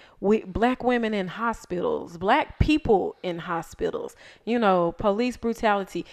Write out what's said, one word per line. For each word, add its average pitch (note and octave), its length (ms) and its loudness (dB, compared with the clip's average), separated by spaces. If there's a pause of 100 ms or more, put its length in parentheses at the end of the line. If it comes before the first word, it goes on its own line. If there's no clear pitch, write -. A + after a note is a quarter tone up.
(200)
we, G#3 220 4
Black A3 420 0
women A#3 320 0
in F#3 140 -2
hospitals, F3 880 -4
Black G3+ 420 0
people A3+ 640 2
in F3 160 -6
hospitals, E3 760 -6 (280)
you A#3 160 0
know, F#3 320 4
police A3 440 0
brutality, G3+ 760 -2